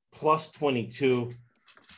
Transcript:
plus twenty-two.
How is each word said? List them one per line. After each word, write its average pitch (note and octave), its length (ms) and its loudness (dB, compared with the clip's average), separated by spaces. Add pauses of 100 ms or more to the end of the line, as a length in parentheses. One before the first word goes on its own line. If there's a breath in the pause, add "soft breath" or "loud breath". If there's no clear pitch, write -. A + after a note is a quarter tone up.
(120)
plus D#3 380 0
twenty-two. B2 800 -2 (640)